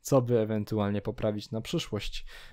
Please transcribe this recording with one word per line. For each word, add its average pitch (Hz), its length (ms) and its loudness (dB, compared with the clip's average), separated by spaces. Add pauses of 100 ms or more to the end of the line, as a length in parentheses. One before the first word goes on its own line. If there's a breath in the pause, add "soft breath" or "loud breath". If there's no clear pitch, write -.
co 135 220 4
by 120 160 4
ewentualnie 104 640 0
poprawić 107 480 -2
na 113 100 -4
przyszłość. - 640 -4 (260 loud breath)